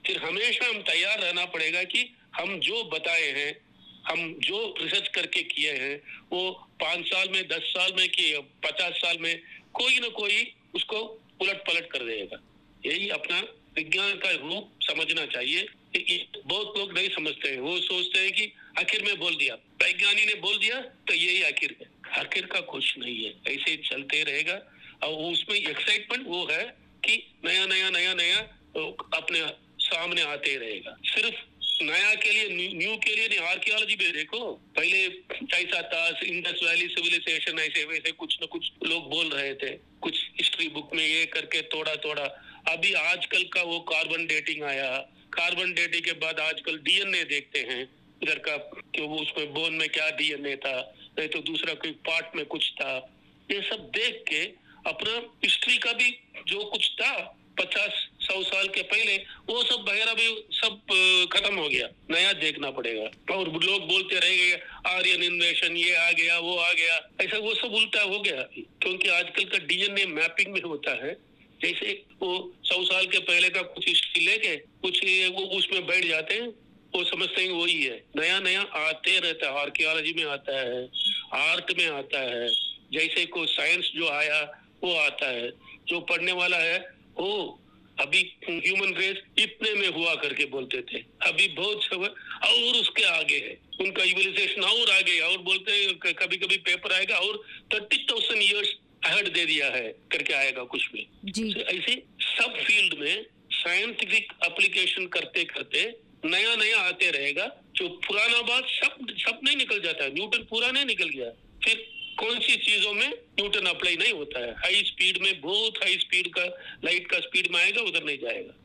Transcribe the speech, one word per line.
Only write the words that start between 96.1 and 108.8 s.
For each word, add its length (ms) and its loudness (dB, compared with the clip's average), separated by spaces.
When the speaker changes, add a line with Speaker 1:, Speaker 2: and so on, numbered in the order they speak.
Speaker 1:
कभी-कभी 380 2
paper 360 0
आएगा 240 2
और 260 0
thirty 220 2
thousand 460 0
years 260 2
ahead 280 2
दे 140 4
दिया 200 2
है 280 -2
करके 200 -2
आएगा 320 0
कुछ 300 -2
में। 120 -8
Speaker 2:
जी। 300 -2
Speaker 1:
तो 60 -2
ऐसे 420 0
सब 380 0
field 400 4
में 280 -2
scientific 800 0
application 640 2
करते 380 -2
करते 520 -2
नया 320 2
नया 220 4
आते 320 2
रहेगा। 460 0
जो 120 0
पुराना 540 0
बात 240 2
सब, 440 0